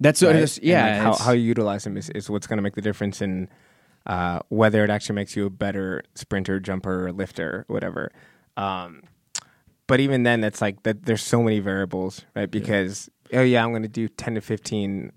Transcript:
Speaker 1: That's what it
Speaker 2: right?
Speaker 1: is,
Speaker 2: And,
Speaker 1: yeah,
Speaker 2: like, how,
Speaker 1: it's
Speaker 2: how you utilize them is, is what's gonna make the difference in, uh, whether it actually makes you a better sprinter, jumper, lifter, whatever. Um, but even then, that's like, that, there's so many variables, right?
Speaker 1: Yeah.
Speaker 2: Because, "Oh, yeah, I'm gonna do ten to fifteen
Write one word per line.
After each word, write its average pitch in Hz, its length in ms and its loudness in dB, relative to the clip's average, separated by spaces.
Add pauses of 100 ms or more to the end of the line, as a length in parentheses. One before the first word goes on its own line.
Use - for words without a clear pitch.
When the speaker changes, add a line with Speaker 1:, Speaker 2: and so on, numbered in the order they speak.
Speaker 1:
That's 147 220 6
what 165 100 8
it - 20 8
Speaker 2:
right? 160 80 6
Speaker 1:
is, 143 160 -2
Speaker 2:
And, - 80 -2
Speaker 1:
yeah, 156 280 6
Speaker 2:
like, 104 80 2
how, 113 100 4
Speaker 1:
it's 92 80 2
Speaker 2:
how 120 120 4
you 120 100 4
utilize 107 420 0
them 101 120 -8
is, - 140 -10
is - 180 -8
what's 104 180 -4
gonna 107 160 -2
make 101 120 -2
the 104 80 -8
difference 101 400 -2
in, 92 260 -4 (580)
uh, 90 420 -2
whether 107 360 4
it 104 60 2
actually 104 260 -2
makes 101 200 -6
you 101 100 -2
a 98 40 -2
better 95 520 -4 (120)
sprinter, 95 460 -4
jumper, 92 520 -4
lifter, 92 560 -6
whatever. 95 420 -6 (460)
Um, 90 460 -6 (840)
but 135 140 4
even 139 220 2
then, 120 180 4
that's 107 200 -2
like, 101 240 -2
that, 107 220 -2
there's 110 160 0
so 117 200 2
many 110 180 2
variables, 95 640 -4 (140)
right? 107 60 -4
Speaker 1:
Yeah. 98 40 -4
Speaker 2:
Because, 101 640 -2 (220)
"Oh, 127 100 4
yeah, 120 220 4
I'm 117 80 -2
gonna 110 160 -4
do 113 200 -4
ten - 280 -8
to 107 40 -2
fifteen 101 760 -4